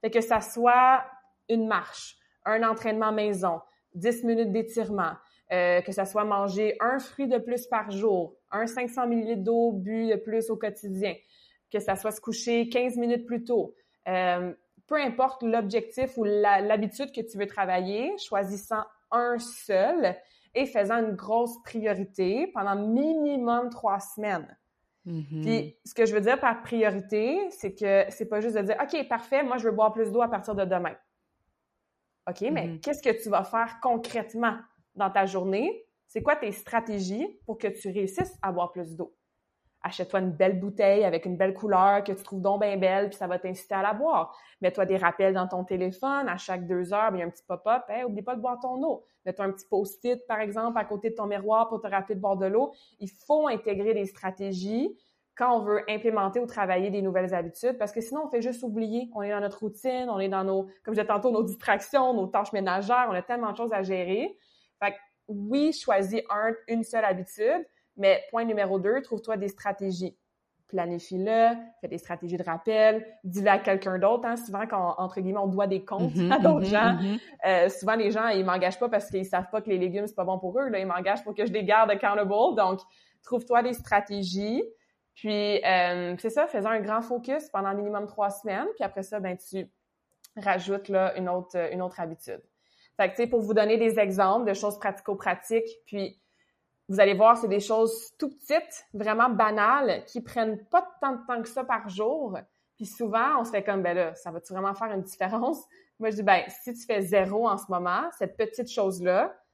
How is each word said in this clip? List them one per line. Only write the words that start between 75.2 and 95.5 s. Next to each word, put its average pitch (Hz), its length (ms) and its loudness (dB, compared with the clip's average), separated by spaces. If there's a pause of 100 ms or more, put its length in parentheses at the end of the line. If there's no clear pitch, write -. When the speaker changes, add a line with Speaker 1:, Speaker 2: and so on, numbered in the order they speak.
Speaker 1:
guillemets, 190 180 -2
on 202 80 0
doit 196 220 0
des 190 160 -2
comptes 180 320 -2
Speaker 2:
Mhm, 180 160 4
Speaker 1:
à 269 60 4
d'autres - 220 6
Speaker 2:
mhm, 190 40 0
Speaker 1:
gens, 208 300 4
Speaker 2:
mhm. 196 240 0 (280)
Speaker 1:
euh, 185 220 6
souvent, 190 260 0
les 214 160 2
gens, 220 180 0
ils 196 160 2
m'engagent 185 360 2
pas 240 80 0
parce 208 220 0
qu'ils 190 160 -2
savent 185 240 -2
pas 220 100 -2
que 214 100 -6
les 190 80 2
légumes, 185 280 -2
c'est 208 100 -10
pas 185 80 -2
bon 185 140 -2
pour 185 200 -4
eux, 269 100 0
là. 214 100 0
Ils 190 80 -2
m'engagent 185 360 0
pour 208 120 -10
que 202 120 -2
je 208 60 -2
les 208 120 -2
garde 214 260 6
accountable. 202 380 2 (280)
Donc, 190 240 2 (420)
trouve-toi 240 400 2
des 247 120 0
stratégies. 202 880 -2 (520)
Puis, 208 500 0
euh, 180 540 2
c'est 226 120 -4
ça, 294 180 2
fais 196 180 -2
un 220 140 0
grand 214 220 -2
focus 247 480 -4
pendant 196 220 -2
minimum 208 360 -4
trois 208 220 0
semaines. 202 440 -6
Puis 359 80 -6
après 196 220 -6
ça, 208 160 -6
ben, 185 160 -6
tu - 340 -10 (680)
rajoutes, 196 520 -2
là, 190 280 2
une 185 120 -4
autre, 180 280 -4 (160)
une 180 100 -4
autre 180 180 -8
habitude. 160 420 -10 (540)
Fait 196 140 2
que, - 60 -12
tu 233 60 0
sais, 240 60 0
pour 240 120 2
vous 208 140 0
donner 214 220 4
des 226 240 4
exemples 202 480 4
de 196 60 2
choses 208 240 -4
pratico-pratiques, 202 880 -2 (180)